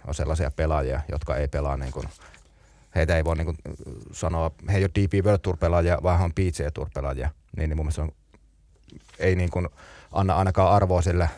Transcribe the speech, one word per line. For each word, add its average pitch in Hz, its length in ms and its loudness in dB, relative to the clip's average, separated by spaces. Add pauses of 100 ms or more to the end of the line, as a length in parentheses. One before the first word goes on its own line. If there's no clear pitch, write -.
on - 80 -4
sellaisia 80 360 -2
pelaajia, 73 580 -2
jotka 73 280 -4
ei 69 120 -2
pelaa, 71 280 -4
niin 65 160 -8
kuin, 65 160 -10 (840)
heitä 82 220 4
ei 80 80 2
voi, 82 120 0
niin 80 80 -2
kuin, 80 120 -4 (560)
sanoa, 82 380 -2 (220)
he 98 60 4
ei 95 60 4
ole 95 100 0
D 98 140 2
P 98 160 2
World 101 140 4
Tour-pelaajia, 87 640 2
vaan 87 160 4
he 92 60 4
on 82 80 -2
P - 40 -8
G 87 300 0
A 73 40 -4
Tour-pelaajia, 67 600 -6 (260)
niin, 80 120 -2
niin 78 80 -2
mun 76 100 -2
mielestä 80 100 -4
se 76 60 -4
on, 78 100 -4 (1080)
ei, 92 180 4
niin 90 140 0
kuin, 87 180 -4 (440)
anna 95 220 2
ainakaan 92 380 4
arvoa 90 300 4
sille, 85 360 2